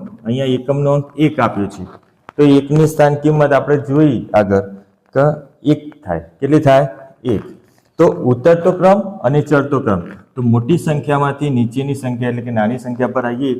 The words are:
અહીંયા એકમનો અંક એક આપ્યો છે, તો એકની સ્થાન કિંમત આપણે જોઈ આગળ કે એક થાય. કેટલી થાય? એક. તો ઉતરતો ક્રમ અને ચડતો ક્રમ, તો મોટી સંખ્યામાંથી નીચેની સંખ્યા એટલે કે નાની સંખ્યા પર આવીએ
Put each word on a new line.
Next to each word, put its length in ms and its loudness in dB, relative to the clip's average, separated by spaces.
અહીંયા 320 -2
એકમનો 400 -2
અંક 80 -2
એક 200 -2
આપ્યો 280 -2
છે, 100 -14
તો 60 2
એકની 360 2
સ્થાન 200 4
કિંમત 340 2
આપણે 200 0
જોઈ 280 2
આગળ 220 2
કે 100 2
એક 100 0
થાય. 200 -6
કેટલી 280 2
થાય? 180 6
એક. 100 -4
તો 60 6
ઉતરતો 480 2
ક્રમ 200 4
અને 140 2
ચડતો 360 0
ક્રમ, 160 -2
તો 60 -12
મોટી 320 2
સંખ્યામાંથી 720 -2
નીચેની 440 -4
સંખ્યા 300 -6
એટલે 160 -6
કે 100 -8
નાની 280 -2
સંખ્યા 300 -4
પર 140 -4
આવીએ 300 -4